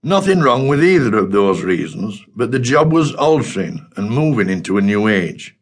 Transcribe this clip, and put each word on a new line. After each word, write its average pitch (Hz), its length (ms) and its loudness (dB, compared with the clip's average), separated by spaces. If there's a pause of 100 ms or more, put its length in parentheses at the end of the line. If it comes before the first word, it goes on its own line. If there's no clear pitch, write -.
Nothing 196 380 0
wrong 131 260 2
with 143 160 2
either 147 340 4
of 95 140 0
those 98 320 2
reasons, 90 600 -4 (100)
but 123 160 -4
the 131 80 -2
job 147 340 2
was 156 220 0
altering 131 720 -2 (100)
and 101 140 -6
moving 127 380 0
into 95 300 -2
a 101 40 2
new 104 240 0
age. 95 560 -4